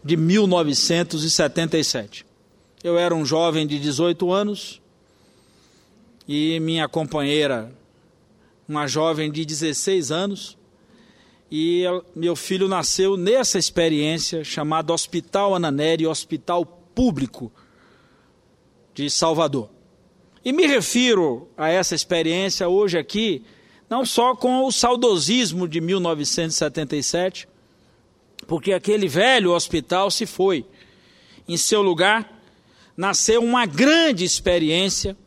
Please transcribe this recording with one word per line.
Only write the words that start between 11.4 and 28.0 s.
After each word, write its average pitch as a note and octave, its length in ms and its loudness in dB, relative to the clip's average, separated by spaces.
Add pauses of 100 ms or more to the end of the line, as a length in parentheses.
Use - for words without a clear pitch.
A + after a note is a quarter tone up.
e E3+ 340 0
el-, F3+ 200 -4 (100)
meu E3 220 -2
filho F#3+ 320 -2
nasceu F#3+ 480 0
nessa G3+ 420 2
experiência D#3+ 840 -2
chamada D#3 480 -2
Hospital F#3+ 600 -2
Ana E3+ 160 0
Nery, D#3+ 360 2
Hospital D#3+ 600 -2
Público C3+ 840 -2 (1400)
de C#3+ 160 -6
Salvador. D3+ 640 0 (720)
E B3+ 80 -2
me D#4+ 140 4
refiro A3 920 2
a D#3 140 0
essa F3+ 240 2
experiência F3 720 -2
hoje F#3 300 2
aqui, G3 440 -2 (460)
não B3 160 -2
só A#3+ 320 2
com B3+ 300 2
o B3+ 40 0
saudosismo G#3 960 2
de D#3+ 140 -4
mil F3+ 180 0
novecentos E3 580 -2
e - 20 -2
setenta D3+ 360 -4
e C#3+ 80 -2
sete, F3+ 460 -4 (1000)